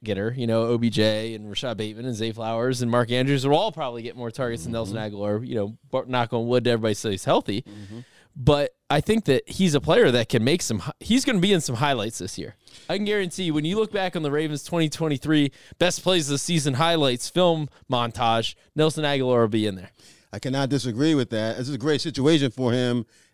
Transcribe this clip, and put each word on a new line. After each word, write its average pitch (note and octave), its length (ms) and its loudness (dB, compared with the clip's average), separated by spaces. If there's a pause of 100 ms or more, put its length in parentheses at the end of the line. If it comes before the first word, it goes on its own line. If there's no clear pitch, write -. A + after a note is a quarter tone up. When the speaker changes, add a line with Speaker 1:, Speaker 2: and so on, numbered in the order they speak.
Speaker 1:
getter. G#2+ 320 -2
You B2 100 -4
know, A2+ 160 2
O A#2 160 2
B A#2 120 2
J A2 440 0
and G#2+ 180 -12
Rashad A2+ 240 -6
Bateman G#2+ 300 -8
and B2+ 80 -4
Zay A2+ 160 -4
Flowers A2+ 520 -2
and A#2+ 80 0
Mark A#2+ 200 2
Andrews C3 340 2
will C#3+ 120 4
all G3+ 160 0
probably A#2+ 300 -8
get A#2 120 -10
more A#2+ 160 -8
targets A#2 320 -6
than A#2+ 100 -8
Nelson A2+ 240 -4
Speaker 2:
Mm-hmm. G#2+ 200 -6
Speaker 1:
Agholor, G#2 280 -2
you B2+ 120 -6
know, G#2 200 -4 (140)
bar-, C3 160 -2
knock B2 260 0
on A#2 140 -2
wood, B2 220 2
everybody A2+ 260 2
stays G2 300 -4
healthy. C#3 380 0
Speaker 2:
Mm-hmm. G#2 360 -16 (380)
Speaker 1:
But C#3+ 400 2 (120)
I D3 120 2
think A3 240 0
that C3 240 2
he's F3 260 2
a C#3 60 2
player D#3 320 4
that A#2+ 160 2
can A2+ 160 2
make D#3+ 180 2
some A2 160 -4
hi-, C#3 220 -8
he's B3+ 240 0
gonna A#3 160 2
be G3+ 120 4
in F3 80 4
some C3 160 -4
highlights A#2 420 0
this F2+ 200 -10
year. D#2 160 -12 (340)
I F3 80 -2
can G#3 80 -4
guarantee G3+ 400 -2
you, D#3+ 100 0
when D3+ 100 0
you F3 120 -2
look G#3+ 140 0
back F#3+ 240 -2
on E3+ 80 -4
the C#3+ 80 -2
Ravens D3 320 -2
twenty E3 260 0
twenty-three D3 640 0 (300)
best F3 240 0
plays F3 240 0
of C#3+ 60 -2
the C#3 40 -2
season D3+ 360 0
highlights D3 540 0
film E3 400 2 (220)
montage, A#2 640 0 (220)
Nelson D3+ 260 2
Agholor C3 380 2
will A2+ 80 4
be G#2+ 180 2
in G2+ 80 -2
there. F#2 160 -16 (420)
Speaker 2:
I G#2 60 -8
cannot C3+ 300 -2
disagree C3+ 480 2
with B2+ 140 0
that. A2 280 -2
This B2+ 100 -6
is D3 60 -6
a B2 40 -6
great D3 220 0
situation C#3+ 520 2
for B2+ 180 0
him B2 340 0 (300)